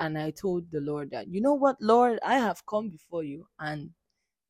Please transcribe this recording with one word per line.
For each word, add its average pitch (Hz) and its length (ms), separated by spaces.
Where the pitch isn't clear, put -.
and 156 180
I 156 140
told 175 360
the 156 120
Lord 147 320
that, 113 160
"You 180 120
know 277 140
what, 269 260
Lord? 233 440
I 233 140
have 208 280
come 214 220
before 170 340
you, 147 240
and 151 300